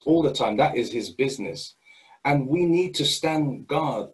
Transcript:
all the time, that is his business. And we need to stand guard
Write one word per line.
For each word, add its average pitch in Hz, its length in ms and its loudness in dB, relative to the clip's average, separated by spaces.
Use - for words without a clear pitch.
all 160 180 4
the 143 100 2
time, 110 240 -2
that 120 200 2
is 113 140 -2
his 110 180 -4
business. 104 680 -6
And 139 220 2
we 170 180 2
need 175 320 2
to - 80 0
stand 151 640 -2
guard 151 460 -2